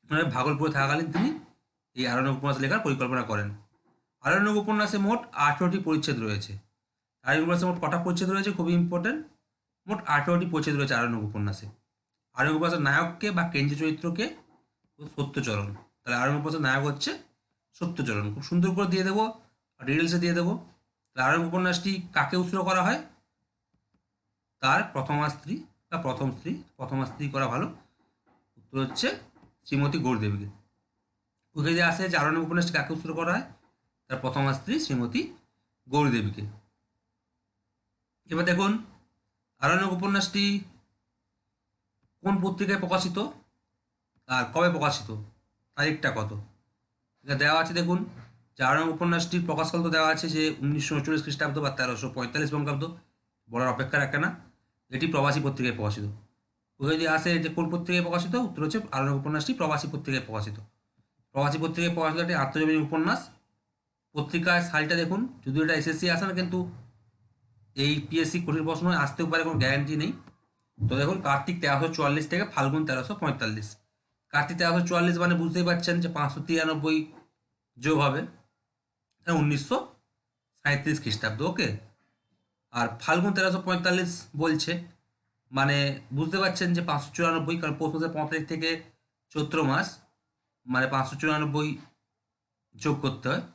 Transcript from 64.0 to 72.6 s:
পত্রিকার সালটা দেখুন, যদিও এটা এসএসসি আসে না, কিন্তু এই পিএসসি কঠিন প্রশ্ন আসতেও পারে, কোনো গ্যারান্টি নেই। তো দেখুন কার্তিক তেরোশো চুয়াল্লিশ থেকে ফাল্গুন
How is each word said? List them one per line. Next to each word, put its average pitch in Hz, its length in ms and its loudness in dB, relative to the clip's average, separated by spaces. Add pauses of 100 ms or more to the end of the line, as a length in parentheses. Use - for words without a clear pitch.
পত্রিকার 170 440 2 (100)
সালটা 156 320 2
দেখুন, 180 180 0 (240)
যদিও 135 220 0
এটা 160 140 4
এসএসসি 156 260 -2 (100)
আসে 180 120 -2
না, 185 120 -2
কিন্তু 180 200 -2 (1160)
এই 143 160 2 (160)
পিএসসি 160 380 0
কঠিন 156 220 0
প্রশ্ন 160 180 -2 (180)
আসতেও 165 280 -2
পারে, 165 160 2
কোনো 156 140 0
গ্যারান্টি 143 400 2
নেই। 180 100 -2 (640)
তো 113 240 0
দেখুন 180 200 0
কার্তিক 143 400 0
তেরোশো 143 320 2
চুয়াল্লিশ 151 340 0
থেকে 180 240 0
ফাল্গুন 143 340 2